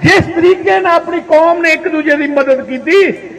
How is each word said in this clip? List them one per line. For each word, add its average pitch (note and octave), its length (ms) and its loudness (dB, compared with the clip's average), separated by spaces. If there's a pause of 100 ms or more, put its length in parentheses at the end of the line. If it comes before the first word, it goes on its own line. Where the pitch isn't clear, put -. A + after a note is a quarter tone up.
ਜਿਸ E4+ 320 2
ਤਰੀਕੇ F4+ 460 2
ਨਾਲ F4 140 0
ਆਪਣੀ E4+ 260 -2
ਕੌਮ E4 420 2
ਨੇ D#4+ 100 2
ਇੱਕ D#4 160 -2
ਦੂਜੇ D4+ 280 0
ਦੀ D4 100 -4
ਮਦਦ C4+ 400 0
ਕੀਤੀ, C#4+ 300 -2 (420)